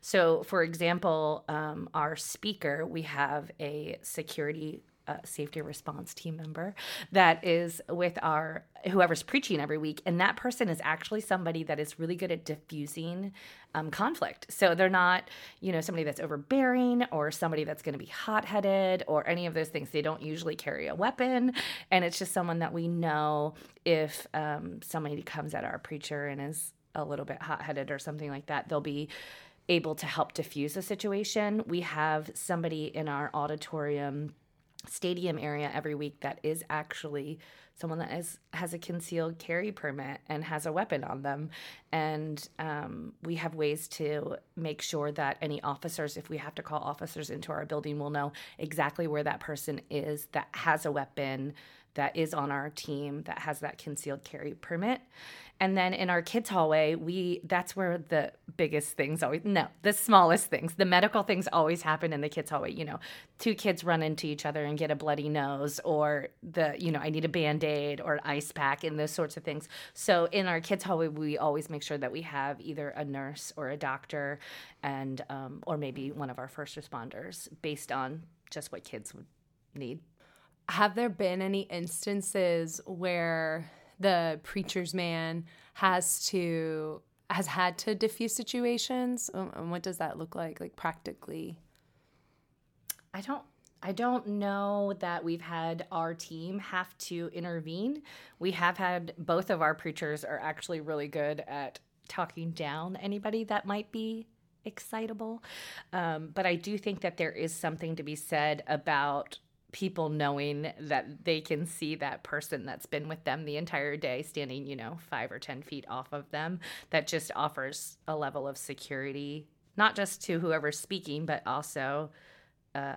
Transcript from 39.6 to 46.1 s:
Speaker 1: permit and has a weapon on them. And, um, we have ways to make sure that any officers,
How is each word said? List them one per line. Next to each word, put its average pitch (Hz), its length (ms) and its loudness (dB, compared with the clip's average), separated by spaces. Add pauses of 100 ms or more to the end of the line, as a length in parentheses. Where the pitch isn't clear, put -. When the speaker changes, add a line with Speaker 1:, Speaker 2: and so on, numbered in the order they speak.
Speaker 1:
permit 139 560 -6
and 151 160 -4
has 156 220 -4
a 160 60 0
weapon 165 300 0
on 135 200 -6
them. 143 280 -4 (400)
And, 156 580 -2 (120)
um, 156 520 -6 (100)
we 165 120 -2
have 165 220 -4
ways 151 320 0
to 151 480 -2 (200)
make 160 240 -4
sure 147 320 0
that 143 300 0
any 147 200 -2
officers, 151 540 -4